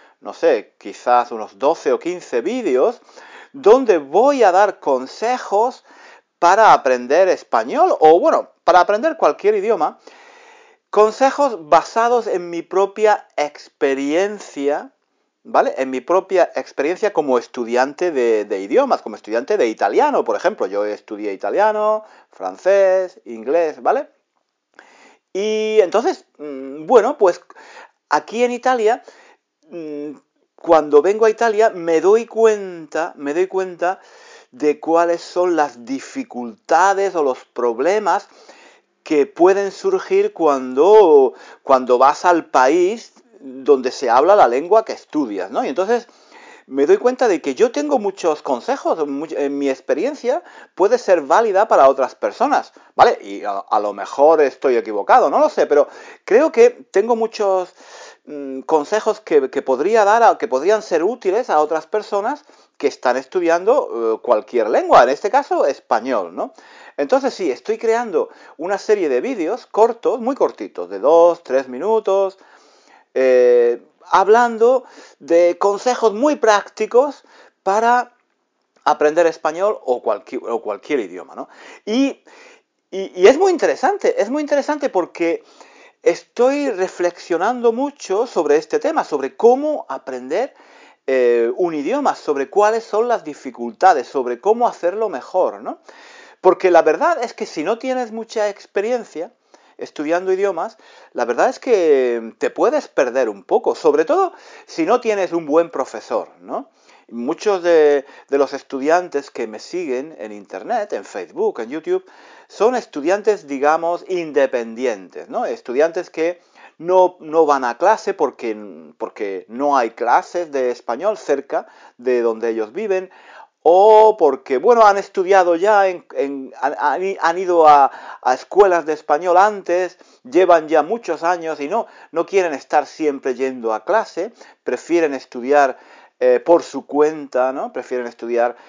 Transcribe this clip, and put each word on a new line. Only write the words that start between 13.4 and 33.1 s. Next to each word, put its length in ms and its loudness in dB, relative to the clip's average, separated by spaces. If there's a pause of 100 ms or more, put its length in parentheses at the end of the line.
¿vale? 320 0
En 140 -4
mi 100 -6
propia 560 0
experiencia 560 -4
como 260 0
estudiante 720 -4
de, 360 0
de 140 -6
idiomas, 420 0
como 140 -14
estudiante 420 -4
de 100 2
italiano, 560 0
por 100 -2
ejemplo. 320 -4
Yo 200 -4
estudié 480 -8
italiano, 720 -2 (260)
francés, 960 0
inglés, 560 -4
¿vale? 260 -2 (1300)
Y 480 -2
entonces, 420 -2 (140)
mm, 480 -14
bueno, 320 2
pues 240 2 (640)
aquí 360 -2
en 80 0
Italia, 500 -2 (680)
mm, 440 -12 (440)
cuando 460 4
vengo 240 2
a 40 4
Italia, 380 0
me 320 -2
doy 240 2
cuenta, 920 -2